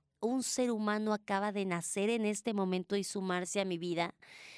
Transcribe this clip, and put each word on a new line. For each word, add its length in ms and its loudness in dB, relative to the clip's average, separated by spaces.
un 240 0
ser 300 0
humano 400 0
acaba 400 0
de 120 0
nacer 460 0
en 160 2
este 280 0
momento 420 0
y 80 2
sumarse 560 -2
a 40 2
mi 140 -2
vida, 380 -2